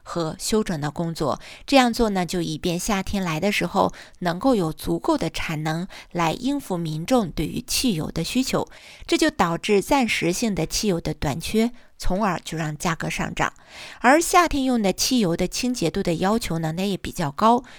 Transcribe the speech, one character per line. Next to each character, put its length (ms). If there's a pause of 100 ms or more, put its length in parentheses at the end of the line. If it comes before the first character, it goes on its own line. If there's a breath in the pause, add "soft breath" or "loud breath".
和 340
修 260
整 160
的 120
工 220
作。 260 (260 loud breath)
这 120
样 160
做 160
呢， 160
就 160
以 160
便 200
夏 240
天 220
来 160
的 120
时 140
候 280 (260 loud breath)
能 180
够 160
有 200
足 260
够 180
的 120
产 340
能 240 (240 loud breath)
来 220
应 260
付 180
民 280
众 260
对 140
于 200
汽 280
油 180
的 120
需 200
求， 240 (400 loud breath)
这 100
就 140
导 260
致 240
暂 260
时 260
性 200
的 120
汽 240
油 100
的 140
短 260
缺， 320 (260 soft breath)
从 280
而 180
就 140
让 200
价 160
格 160
上 240
涨。 200 (480 loud breath)
而 180
夏 300
天 160
用 160
的 100
汽 280
油 180
的 100
清 260
洁 160
度 140
的 120
要 220
求 220
呢， 140
那 140
也 100
比 140
较 200
高， 320 (160 loud breath)